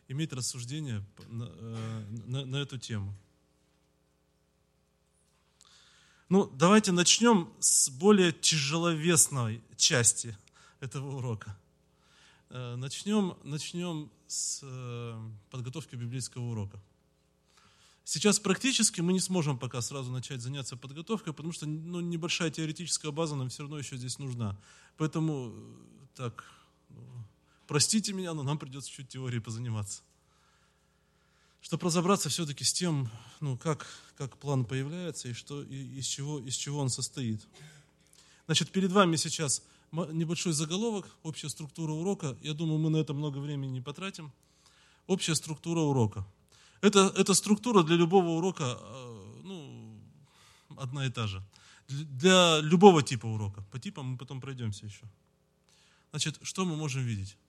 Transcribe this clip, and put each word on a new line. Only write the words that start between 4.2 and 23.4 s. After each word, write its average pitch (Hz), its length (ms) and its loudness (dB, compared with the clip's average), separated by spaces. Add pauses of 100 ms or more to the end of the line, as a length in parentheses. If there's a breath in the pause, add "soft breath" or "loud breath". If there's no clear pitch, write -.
Ну, 180 240 4
давайте 190 400 6
начнем 180 680 4
с - 280 4
более 175 440 6
тяжеловесной 151 1300 2 (140)
части 120 600 2 (440 soft breath)
этого 139 360 -10
урока. 110 400 -8 (960 soft breath)
Э, 123 260 -10
начнем, 185 680 0
начнем 156 640 -6 (160)
с, - 360 -6
э, 120 680 -10 (200)
подготовки 127 460 -10
библейского 120 540 -6
урока. 101 300 -6 (1300 soft breath)
Сейчас 202 300 2
практически 214 640 0
мы 170 120 2
не 185 60 2
сможем 160 400 0
пока 123 240 -6
сразу 131 300 -8
начать 127 280 -8
заняться 131 360 -8
подготовкой, 160 560 -8
потому 156 200 -8
что, 156 140 -10
ну, 160 340 -6
небольшая 170 500 -2
теоретическая 156 600 -6
база 151 240 -2
нам 131 140 -4